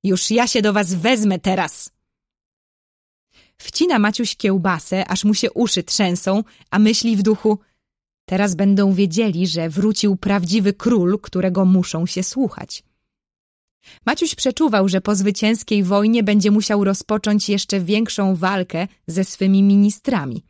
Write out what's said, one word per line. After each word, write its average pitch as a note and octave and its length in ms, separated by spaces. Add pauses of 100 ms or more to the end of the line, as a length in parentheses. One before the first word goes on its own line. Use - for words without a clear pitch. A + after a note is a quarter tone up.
„Już F#3+ 280
ja A#3 160
się A#3 140
do G#3 120
was F#3+ 200
wezmę G3+ 460
teraz”. - 500 (1700)
Wcina D#4+ 420
Maciuś G#3+ 360
kiełbasę, F#3+ 720
aż - 160
mu G#3 100
się - 180
uszy G#3+ 320
trzęsą, F#3+ 600 (280)
a F#3+ 80
myśli A3 360
w G3 80
duchu: G#3+ 360 (680)
„Teraz G3 300
będą G3 380
wiedzieli, F#3 540
że E3 220
wrócił G3+ 460
prawdziwy G3 580
król, G3+ 460
którego F#3 460
muszą F3+ 400
się F#3 180
słuchać”. - 600 (1200)
Maciuś D4+ 300
przeczuwał, A3 540
że F#3 120
po G#3 140
zwycięskiej G#3 680
wojnie G#3 400
będzie G#3 280
musiał G#3 320
rozpocząć G#3 680
jeszcze G3 300
większą G3 560
walkę F#3 520 (200)
ze F3 160
swymi G3 400
ministrami. G3 880